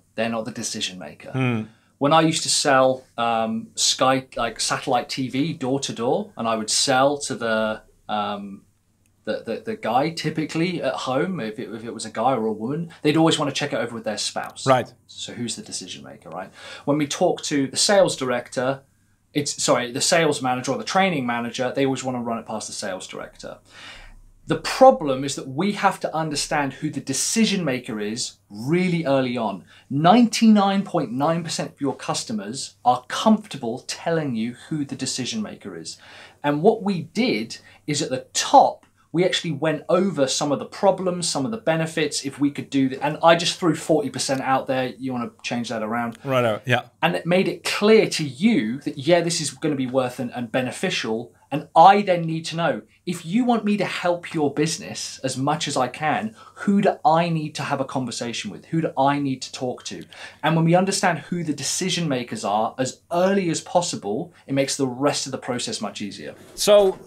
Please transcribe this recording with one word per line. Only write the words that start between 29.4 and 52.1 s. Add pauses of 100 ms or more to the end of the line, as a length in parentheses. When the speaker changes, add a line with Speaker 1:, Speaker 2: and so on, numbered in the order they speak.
Speaker 1:
Ninety-nine
point
nine
percent
of
your
customers (100)
are
comfortable
telling
you (140)
who
the
decision
maker
is. (460)
And
what
we
did (280)
is
at
the
top, (280)
we
actually
went
over
some
of
the
problems,
some
of
the
benefits,
if
we
could
do
that.
And
I
just
threw
forty
percent
out
there. (100)
You
wanna (140)
change
that
around?
Speaker 2:
Righto,
yeah. (140)
Speaker 1:
And
it
made
it
clear
to
you
that,
yeah,
this
is
gonna
be
worth
and,
and
beneficial. (200)
And
I
then